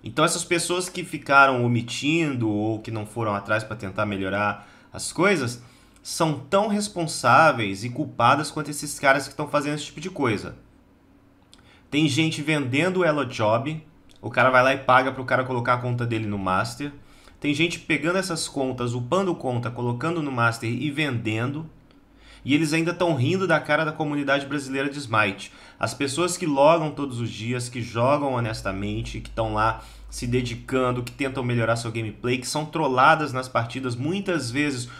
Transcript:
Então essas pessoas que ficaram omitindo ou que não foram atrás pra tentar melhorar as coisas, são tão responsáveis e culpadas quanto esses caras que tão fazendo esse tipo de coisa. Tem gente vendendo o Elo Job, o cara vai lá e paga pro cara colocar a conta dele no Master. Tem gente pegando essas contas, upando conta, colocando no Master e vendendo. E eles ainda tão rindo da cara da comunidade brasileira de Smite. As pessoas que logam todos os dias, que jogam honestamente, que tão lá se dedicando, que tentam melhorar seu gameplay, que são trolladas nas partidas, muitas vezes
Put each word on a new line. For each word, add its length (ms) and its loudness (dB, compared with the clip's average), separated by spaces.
Então 220 0
essas 200 0
pessoas 460 0
que 140 -8
ficaram 600 4
omitindo 840 0
ou 300 0
que 120 -10
não 140 -6
foram 280 -2
atrás 300 0
pra 120 -8
tentar 300 -4
melhorar 640 -2
as 200 -8
coisas, 500 0
são 380 -2
tão 280 2
responsáveis 1160 2
e 60 -6
culpadas 600 2
quanto 200 -6
esses 280 -8
caras 280 4
que 80 -16
tão 120 -6
fazendo 280 -2
esse 100 -8
tipo 160 -14
de 80 -8
coisa. 480 -2
Tem 180 2
gente 340 0
vendendo 600 0
o 40 4
Elo 200 2
Job, 560 0
o 80 -8
cara 200 4
vai 140 8
lá 100 6
e 40 0
paga 340 4
pro 140 -8
cara 180 2
colocar 320 0
a 60 -6
conta 240 -2
dele 220 -2
no 100 -4
Master. 540 -2
Tem 140 -2
gente 260 0
pegando 380 -2
essas 300 -4
contas, 460 -2
upando 420 0
conta, 340 -4
colocando 540 -2
no 80 -4
Master 380 0
e 200 -2
vendendo. 800 -4
E 80 2
eles 200 2
ainda 200 0
tão 220 2
rindo 320 0
da 120 4
cara 260 2
da 60 -2
comunidade 540 0
brasileira 440 -4
de 100 -10
Smite. 520 -2
As 160 -2
pessoas 440 0
que 80 -4
logam 460 6
todos 280 -6
os 100 -4
dias, 380 -6
que 140 -8
jogam 520 0
honestamente, 880 -4
que 80 -14
tão 240 -2
lá 280 0
se 180 -8
dedicando, 760 0
que 80 -10
tentam 320 -4
melhorar 340 2
seu 140 -6
gameplay, 460 -4
que 100 -8
são 180 -4
trolladas 640 4
nas 180 -6
partidas, 460 -4
muitas 560 -4
vezes 380 -2